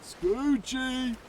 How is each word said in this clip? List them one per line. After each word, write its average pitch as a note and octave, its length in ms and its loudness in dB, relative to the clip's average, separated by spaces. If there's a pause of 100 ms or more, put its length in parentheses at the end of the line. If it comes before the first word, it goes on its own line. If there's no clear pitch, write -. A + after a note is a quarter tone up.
Scoochie! B3+ 1120 0 (140)